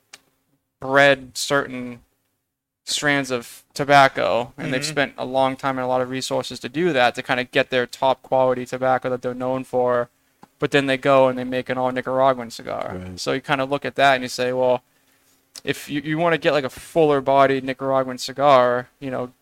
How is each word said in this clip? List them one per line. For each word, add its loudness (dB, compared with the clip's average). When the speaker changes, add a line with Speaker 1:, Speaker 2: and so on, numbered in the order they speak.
Speaker 1:
bred 4
certain -4
strands -2
of -8
tobacco, 2
and -6
they've -2
Speaker 2:
Mm-hmm. -8
Speaker 1:
spent -2
a -6
long 0
time -4
and -4
a -4
lot 0
of -4
resources -6
to -10
do 0
that, 4
to -8
kinda -2
get 0
their 0
top 0
quality 0
tobacco -2
that -4
they're -6
known -4
for. 0
But -2
then 2
they 0
go 4
and -2
they -6
make -6
an -2
all -2
Nicaraguan 0
cigar. -10
Speaker 3:
Right. -14
Speaker 1:
So -4
you -4
kinda -2
look -6
at -8
that 4
and -4
you -8
say, -4
"Well, 0
if -6
you, -4
you -4
wanna 0
get, 0
like, 0
a -6
fuller 0
bodied 4
Nicaraguan -2
cigar, 2
you -8
know, -6